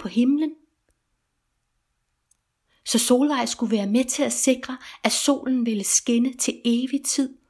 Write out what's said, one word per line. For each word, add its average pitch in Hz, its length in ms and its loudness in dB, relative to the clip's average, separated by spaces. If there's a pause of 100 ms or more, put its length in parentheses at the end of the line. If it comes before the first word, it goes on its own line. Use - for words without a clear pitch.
på 214 60 -10
himlen. 285 480 0 (2250)
Så 233 140 0
Solvej 247 460 2
skulle 220 320 -2
være 202 100 -2
med 240 180 2
til 277 180 -2
at 233 100 -2
sikre, 254 440 -2 (260)
at 226 80 2
solen 254 540 0
ville 220 180 -2
skinne 240 540 2
til - 280 -4
evig 254 400 0
tid, - 320 -2 (120)